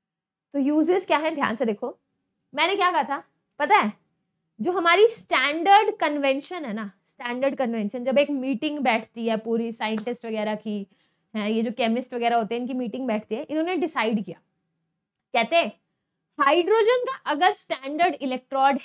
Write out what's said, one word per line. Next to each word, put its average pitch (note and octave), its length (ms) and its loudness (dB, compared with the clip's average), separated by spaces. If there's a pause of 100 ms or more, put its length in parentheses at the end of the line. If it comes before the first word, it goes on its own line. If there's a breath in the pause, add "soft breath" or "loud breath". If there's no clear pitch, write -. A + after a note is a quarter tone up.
(540)
तो C#4+ 60 -2
यूजेस D#4 460 2
क्या D#4 120 2
है, D#4+ 180 -2
ध्यान B3 200 0
से A#3+ 100 -2
देखो। A3+ 300 -4 (580)
मैंने E4 220 0
क्या F#4 160 2
कहा D#4 120 0
था, C#4 200 -6 (360)
पता F#4 180 4
है? A3 140 2 (680)
जो A3 120 -2
हमारी F4 360 6
स्टैंडर्ड F4+ 880 2
कन्वेंशन D4 720 -2
है A3 80 -6
ना, G#3 180 -8 (140)
स्टैंडर्ड B3+ 500 -4
कन्वेंशन, A#3 480 -4
जब B3+ 140 0
एक C#4+ 120 2
मीटिंग C#4 500 -4
बैठती A#3 480 -2
है A3 100 0
पूरी A#3 340 -2
साइंटिस्ट A3+ 540 -6
वगैरह G#3+ 300 -4
की, G#3 320 -8 (460)
हैं, G#3+ 160 -4
ये A3+ 120 0
जो A#3 100 -2
केमिस्ट A#3+ 420 -2
वगैरह A#3 240 0
होते A3+ 180 -2
हैं, A#3+ 60 -6
इनकी B3 120 -6
मीटिंग B3+ 340 -6
बैठती G#3+ 280 -4
है, C4+ 80 -8
इन्होंने D#4+ 320 -2
डिसाइड A#3+ 500 -2
किया, E3+ 140 -14 (920)
कहते A#3 220 2
हैं, D4 160 2 (680)
हाइड्रोजन G4+ 680 4
का B4+ 140 -8 (120)
अगर F4 220 4
स्टैंडर्ड D4+ 680 -2
इलेक्ट्रोड C4+ 640 0